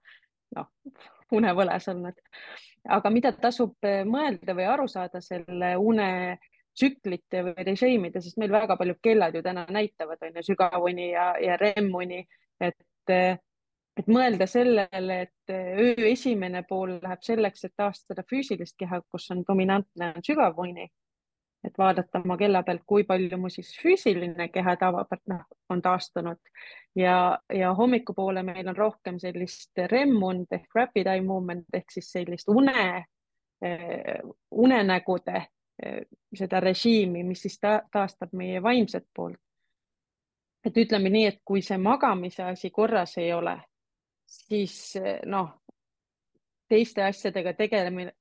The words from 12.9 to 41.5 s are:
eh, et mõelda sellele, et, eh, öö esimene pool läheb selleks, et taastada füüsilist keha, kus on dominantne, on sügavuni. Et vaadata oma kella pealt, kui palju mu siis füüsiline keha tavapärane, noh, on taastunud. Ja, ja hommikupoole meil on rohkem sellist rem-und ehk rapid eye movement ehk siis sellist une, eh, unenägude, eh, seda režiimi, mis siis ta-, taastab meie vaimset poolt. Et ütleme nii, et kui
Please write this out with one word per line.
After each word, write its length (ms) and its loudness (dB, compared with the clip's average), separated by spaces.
eh, 260 4
et 80 -4
mõelda 400 4
sellele, 720 2
et, 300 -12
eh, 320 0
öö 300 4
esimene 500 -2
pool 380 -4
läheb 200 -8
selleks, 440 0
et 100 -14
taastada 480 -4
füüsilist 540 -6
keha, 240 -6
kus 200 -10
on 160 -4
dominantne, 680 0
on 80 -12
sügavuni. 640 0
Et 140 -10
vaadata 460 2
oma 160 -2
kella 240 4
pealt, 240 -4
kui 160 4
palju 340 -2
mu 140 -4
siis 300 -14
füüsiline 720 0
keha 260 2
tavapärane, 540 -2
noh, 80 -8
on 140 -2
taastunud. 560 -2
Ja, 440 4
ja 220 2
hommikupoole 720 0
meil 240 -8
on 60 -8
rohkem 420 -2
sellist 600 -8
rem-und 640 2
ehk 200 -10
rapid 360 2
eye 100 2
movement 520 -4
ehk 180 -6
siis 240 -12
sellist 320 -8
une, 560 4
eh, 600 -6
unenägude, 920 2
eh, 160 -10
seda 280 -2
režiimi, 640 2
mis 140 -6
siis 180 -8
ta-, 320 2
taastab 400 -4
meie 320 -6
vaimset 500 0
poolt. 280 -10
Et 140 -4
ütleme 340 4
nii, 140 6
et 180 -2
kui 180 0